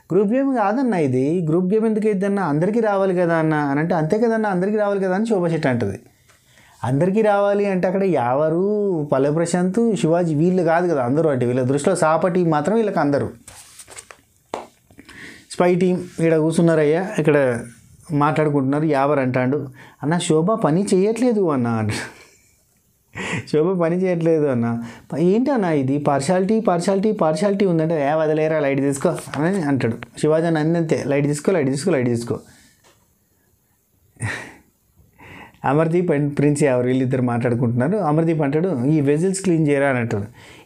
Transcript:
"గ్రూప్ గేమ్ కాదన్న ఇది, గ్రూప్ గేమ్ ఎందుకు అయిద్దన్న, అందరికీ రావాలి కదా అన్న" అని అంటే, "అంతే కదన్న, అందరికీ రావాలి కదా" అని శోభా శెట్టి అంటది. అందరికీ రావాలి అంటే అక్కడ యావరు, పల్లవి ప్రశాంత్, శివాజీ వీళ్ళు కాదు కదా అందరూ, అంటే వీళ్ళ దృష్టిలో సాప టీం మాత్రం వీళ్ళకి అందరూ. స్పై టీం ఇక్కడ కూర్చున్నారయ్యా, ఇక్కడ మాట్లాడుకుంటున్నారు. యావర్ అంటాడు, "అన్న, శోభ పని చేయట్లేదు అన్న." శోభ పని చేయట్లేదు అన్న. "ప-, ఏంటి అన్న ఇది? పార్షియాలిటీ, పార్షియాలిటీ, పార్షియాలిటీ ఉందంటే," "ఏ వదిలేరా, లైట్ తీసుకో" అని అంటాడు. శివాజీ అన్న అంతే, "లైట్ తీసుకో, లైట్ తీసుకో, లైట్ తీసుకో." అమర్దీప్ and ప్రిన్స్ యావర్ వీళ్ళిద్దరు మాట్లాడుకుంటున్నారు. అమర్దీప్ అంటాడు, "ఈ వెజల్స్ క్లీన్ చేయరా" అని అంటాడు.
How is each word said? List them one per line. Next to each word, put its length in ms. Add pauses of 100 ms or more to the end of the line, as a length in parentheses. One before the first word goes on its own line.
(120)
"గ్రూప్ 200
గేమ్ 240
కాదన్న 380
ఇది, 520
గ్రూప్ 280
గేమ్ 120
ఎందుకు 200
అయిద్దన్న, 340
అందరికీ 400
రావాలి 340
కదా 220
అన్న" 180
అని 260
అంటే, 140
"అంతే 240
కదన్న, 280
అందరికీ 300
రావాలి 240
కదా" 140
అని 120
శోభా 220
శెట్టి 200
అంటది. 320 (840)
అందరికీ 380
రావాలి 440
అంటే 200
అక్కడ 180
యావరు, 1080
పల్లవి 220
ప్రశాంత్, 600
శివాజీ 380
వీళ్ళు 280
కాదు 300
కదా 120
అందరూ, 260
అంటే 160
వీళ్ళ 160
దృష్టిలో 340
సాప 300
టీం 240
మాత్రం 260
వీళ్ళకి 220
అందరూ. 300 (2250)
స్పై 240
టీం 220
ఇక్కడ 400
కూర్చున్నారయ్యా, 720 (120)
ఇక్కడ 420 (520)
మాట్లాడుకుంటున్నారు. 720
యావర్ 340
అంటాడు, 500 (340)
"అన్న, 160
శోభ 340
పని 420
చేయట్లేదు 560
అన్న." 380 (1600)
శోభ 280
పని 160
చేయట్లేదు 500
అన్న. 360 (300)
"ప-, 60
ఏంటి 320
అన్న 140
ఇది? 340
పార్షియాలిటీ, 600
పార్షియాలిటీ, 520
పార్షియాలిటీ 520
ఉందంటే," 460
"ఏ 40
వదిలేరా, 460
లైట్ 200
తీసుకో" 280 (280)
అని 260
అంటాడు. 580
శివాజీ 260
అన్న 120
అంతే, 480
"లైట్ 200
తీసుకో, 260
లైట్ 160
తీసుకో, 220
లైట్ 180
తీసుకో." 300 (3250)
అమర్దీప్ 460
and 180
ప్రిన్స్ 340
యావర్ 240
వీళ్ళిద్దరు 360
మాట్లాడుకుంటున్నారు. 720
అమర్దీప్ 460
అంటాడు, 420
"ఈ 160
వెజల్స్ 420
క్లీన్ 260
చేయరా" 200
అని 100
అంటాడు. 260 (420)